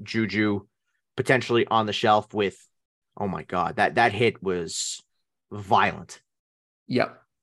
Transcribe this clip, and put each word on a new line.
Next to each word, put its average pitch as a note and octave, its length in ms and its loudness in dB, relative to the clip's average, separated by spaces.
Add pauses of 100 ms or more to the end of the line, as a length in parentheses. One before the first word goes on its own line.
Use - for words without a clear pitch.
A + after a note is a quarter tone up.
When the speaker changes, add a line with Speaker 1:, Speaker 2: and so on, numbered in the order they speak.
Speaker 1:
Juju G#2+ 600 -2 (500)
potentially A#2+ 520 2
on A2+ 180 2
the G#2 80 -4
shelf G#2+ 400 2
with, G2+ 240 -2 (580)
oh G#2 120 -6
my E2 160 -6
God, E2+ 320 -4
that, G2 200 2
that A#2 180 2
hit A2 280 -2
was F2+ 600 -6 (500)
violent. G2 680 0 (680)
Speaker 2:
Yep. A#2+ 340 -2 (220)